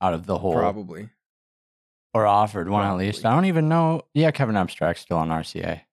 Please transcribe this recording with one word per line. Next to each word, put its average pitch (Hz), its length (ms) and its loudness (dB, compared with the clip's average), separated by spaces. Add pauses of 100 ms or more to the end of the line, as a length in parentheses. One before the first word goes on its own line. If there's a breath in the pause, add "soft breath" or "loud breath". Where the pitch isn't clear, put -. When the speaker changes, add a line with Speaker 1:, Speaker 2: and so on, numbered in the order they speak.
Speaker 1:
out 92 120 0
of 85 120 -6
the 92 140 -2
whole 98 140 -2
Speaker 2:
Probably. 98 560 -4 (1040)
Speaker 1:
or 110 120 4
offered 104 420 2
one 101 180 2
at 101 120 0
least. 98 240 -2
Speaker 2:
Probably. 117 120 2
Speaker 1:
I - 80 4
don't 185 80 2
even 160 200 0
know. 160 320 0 (120)
Yeah, 156 180 4
Kevin 110 260 0
Abstract's 85 460 -2
still 87 140 -2
on 80 140 0
R 80 120 -2
C - 180 -12
A. 82 320 -6